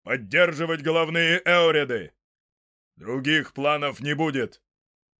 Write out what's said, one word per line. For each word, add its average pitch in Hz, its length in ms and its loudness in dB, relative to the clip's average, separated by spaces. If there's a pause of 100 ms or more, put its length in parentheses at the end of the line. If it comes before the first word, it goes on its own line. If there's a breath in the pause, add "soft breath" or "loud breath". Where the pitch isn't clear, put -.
поддерживать 151 760 0
головные 165 640 2
Эореды. 151 680 2 (840)
Других 135 580 -4
планов 143 460 -2
не 147 160 -6
будет. 139 480 -4 (580)